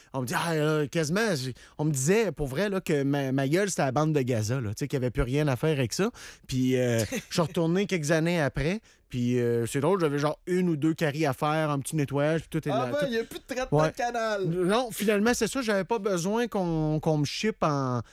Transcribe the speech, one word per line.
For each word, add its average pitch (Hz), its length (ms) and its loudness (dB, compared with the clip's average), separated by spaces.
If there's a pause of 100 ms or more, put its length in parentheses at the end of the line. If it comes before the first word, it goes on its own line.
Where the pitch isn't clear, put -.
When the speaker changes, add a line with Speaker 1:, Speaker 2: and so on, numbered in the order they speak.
(120)
Speaker 1:
On 135 100 -4
me 127 40 -4
dit, « - 100 -4
Ah, 165 160 -2
euh, 151 340 0
quasiment, 170 480 0
j'ai », 127 200 -6 (240)
on 151 60 -2
me 156 60 2
disait, 175 420 2
pour 147 140 -4
vrai, 156 220 -2
là, 190 140 -2
que 143 220 0
ma, 139 280 0
ma 135 160 0
gueule, 190 220 2
c'était 165 120 -2
la 135 100 2
bande 156 220 2
de 143 80 4
Gaza, 120 380 0
là, 104 100 -2
tu 107 100 -6
sais, 143 80 -4
qu'il 147 80 -4
y 127 60 0
avait 123 80 0
plus 139 120 -2
rien 143 260 0
à 127 80 0
faire 156 220 0
avec 123 160 0
ça. 202 160 0 (360)
Puis, 127 300 2
euh, 123 220 2
Speaker 2:
<laughs> 175 300 -2
Speaker 1:
je - 40 -10
suis 175 100 2
retourné 170 440 0
quelques 160 240 -2
années 170 300 2
après, 147 400 -2 (300)
puis, 123 280 0
euh, 120 280 2
c'est 139 140 -2
drôle, 175 200 2
j'avais 147 180 2
genre 147 280 0
une 180 240 2
ou 160 60 0
deux 156 180 0
caries 151 320 0
à 131 80 2
faire, 156 360 0
un 139 100 0
petit 160 160 -6
nettoyage, 147 520 0
puis - 0 -
tout 160 180 -4
est 147 60 -2
Speaker 2:
Ah 247 140 0
Speaker 1:
là, - 0 -
Speaker 2:
ben, 254 140 -4
Speaker 1:
tout. 285 80 0
Speaker 2:
il 240 40 -4
y 226 60 -2
a 233 60 -2
plus - 160 -12
de - 40 -20 (100)
traitement 247 260 0
Speaker 1:
Ouais. 156 100 2
Speaker 2:
de - 40 -16
canal. 226 520 -2
Speaker 1:
Non, 185 440 0
finalement, 214 440 2
c'est 226 140 0
ça, 269 120 -2
j'avais 208 240 0
pas 233 140 -2
besoin 202 500 0
qu'on, 160 500 0
qu'on 156 200 2
me 143 80 2
ship - 340 -2
en, 135 400 0 (120)